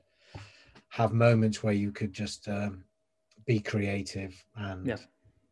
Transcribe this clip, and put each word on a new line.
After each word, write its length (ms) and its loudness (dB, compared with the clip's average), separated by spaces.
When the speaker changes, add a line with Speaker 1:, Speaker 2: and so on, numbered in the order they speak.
Speaker 1:
have 240 0
moments 500 6
where 120 2
you 160 0
could 220 -4
just, 360 -8
um, 360 -4
be 140 2
creative 840 -4
and 300 -8
Speaker 2:
Yeah. 100 -2